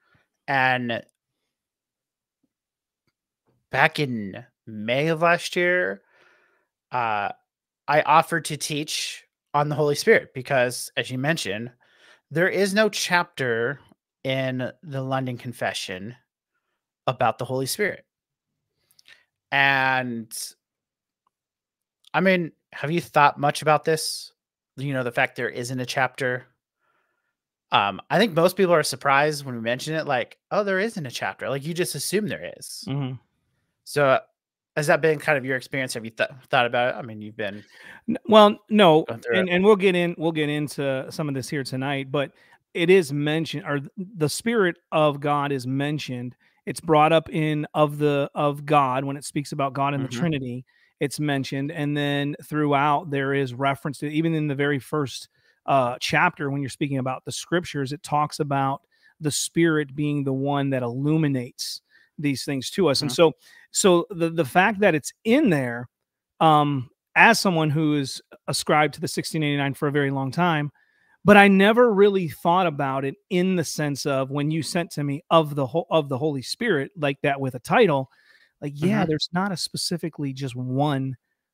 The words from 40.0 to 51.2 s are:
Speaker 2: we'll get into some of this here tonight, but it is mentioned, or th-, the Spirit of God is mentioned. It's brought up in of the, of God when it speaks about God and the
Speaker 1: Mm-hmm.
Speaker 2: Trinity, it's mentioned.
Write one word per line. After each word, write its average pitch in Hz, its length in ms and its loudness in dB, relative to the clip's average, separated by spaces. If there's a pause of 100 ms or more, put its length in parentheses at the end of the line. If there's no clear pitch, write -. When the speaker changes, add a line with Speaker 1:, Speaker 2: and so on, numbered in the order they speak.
Speaker 2:
we'll 160 140 -2
get 156 160 -2
into 143 640 -4
some 156 160 -6
of 143 80 -4
this 131 140 -8
here 143 160 -6
tonight, 135 440 -6
but 139 220 -2 (420)
it 170 160 0
is 180 220 6
mentioned, 147 560 -2
or 143 120 -2
th-, 139 180 -12
the 180 320 -4
Spirit 214 480 0 (160)
of 151 260 2
God 143 320 -2
is 127 160 -4
mentioned. 135 720 -6 (300)
It's - 120 -8
brought 156 320 4
up 160 160 4
in 156 460 -2
of 151 240 2
the, 143 380 0
of 147 320 -2
God 139 360 2
when 139 140 -6
it 143 80 -14
speaks - 260 -6
about 139 220 -2
God 139 220 -2
and 139 80 -2
the 131 40 -6
Speaker 1:
Mm-hmm. 120 120 -8
Speaker 2:
Trinity, 131 460 -4 (340)
it's 143 200 -4
mentioned. 139 520 -2